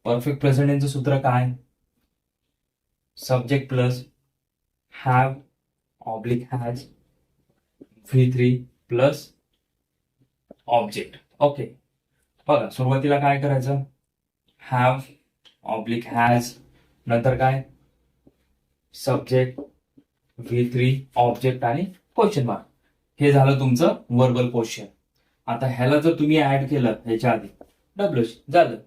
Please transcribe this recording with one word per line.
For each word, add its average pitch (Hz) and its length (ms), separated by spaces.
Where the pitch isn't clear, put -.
परफेक्ट 120 360
प्रेझेंट 143 300
टेन्सचं 139 200
सूत्र 135 280
काय? 127 360
subject 131 420
plus 123 200
have 131 260
oblique 120 520
has 120 200
व्ही 127 520
थ्री 123 320
plus 131 240
object. 107 440
ओके, 139 360
बघा, 143 220
सुरुवातीला 135 500
काय 139 220
करायचं? 139 340
Have 127 280
oblique 117 400
has, 120 240
नंतर 123 320
काय? 131 260
Subject, 127 560
व्ही 120 360
थ्री, 127 320
ऑब्जेक्ट 123 480
आणि 175 220
क्वेश्चन - 600
मार्क. 101 200
हे 143 120
झालं 135 280
तुमचं 135 360
व्हर्बल 123 400
क्वेश्चन. 113 360
आता 117 200
ह्याला 127 320
जर 160 200
तुम्ही 151 180
ॲड 135 320
केलं 120 260
ह्याच्या 117 260
आधी, 101 160
डब्ल्यूएच 127 460
झालं. 160 220